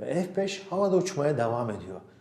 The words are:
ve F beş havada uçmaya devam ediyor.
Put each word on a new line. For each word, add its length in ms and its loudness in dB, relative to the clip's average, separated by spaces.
ve 140 -4
F 220 -2
beş 340 -2
havada 260 4
uçmaya 420 2
devam 320 0
ediyor. 300 -8